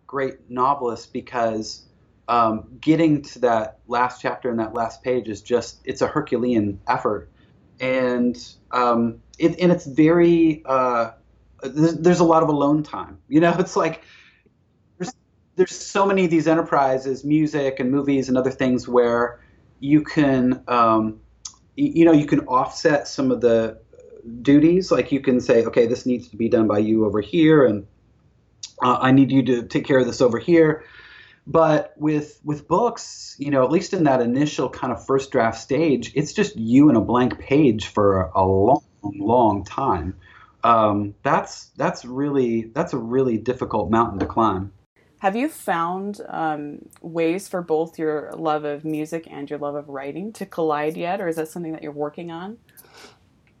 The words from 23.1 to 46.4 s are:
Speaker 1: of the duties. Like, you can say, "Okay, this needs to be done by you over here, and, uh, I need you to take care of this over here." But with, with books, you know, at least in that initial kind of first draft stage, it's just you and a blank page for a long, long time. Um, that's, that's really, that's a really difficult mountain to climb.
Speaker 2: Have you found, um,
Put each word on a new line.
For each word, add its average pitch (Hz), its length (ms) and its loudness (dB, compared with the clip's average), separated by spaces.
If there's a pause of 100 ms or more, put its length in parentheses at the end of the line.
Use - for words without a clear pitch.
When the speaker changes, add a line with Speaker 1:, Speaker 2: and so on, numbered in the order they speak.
Speaker 1:
of 117 100 -2
the 113 380 2 (640)
duties. 160 500 4
Like, 127 200 0
you 135 100 0
can 123 180 2
say, 117 260 4
"Okay, 117 200 2
this 117 200 -4
needs 123 240 -4
to - 60 -20
be 113 140 -2
done 113 180 4
by 104 120 2
you 110 260 2
over 104 160 0
here, 156 440 4
and, 107 200 0 (1000)
uh, 123 160 2
I 131 120 2
need 135 200 6
you 135 120 2
to 120 200 0
take - 220 -4
care 135 140 2
of 123 80 2
this 113 120 -6
over 117 200 2
here." 160 440 2 (640)
But 156 460 2
with, 151 480 -4
with 147 240 -8
books, - 720 -4
you 143 100 -8
know, 135 140 2
at 127 80 0
least 180 220 -2
in 180 100 0
that 131 180 2
initial 131 480 -2
kind 127 220 -8
of - 140 -10
first 135 260 -2
draft 113 260 0
stage, 135 560 -2
it's 151 200 -4
just - 240 -2
you 123 320 6
and 120 80 6
a 107 40 4
blank 120 380 0
page 131 480 2
for 98 360 2 (120)
a 95 80 2
long, 95 400 4 (180)
long 101 600 0
time. 92 540 -4 (480)
Um, 104 580 2
that's, - 440 -4 (100)
that's 175 260 -4
really, 127 600 -2 (100)
that's 170 180 -4
a 147 60 -4
really 120 400 -2
difficult 113 520 -4
mountain 113 300 0
to - 60 -4
climb. 98 480 -4 (460)
Speaker 2:
Have 196 180 -2
you 262 100 -2
found, 190 800 -6
um, 151 520 -8 (220)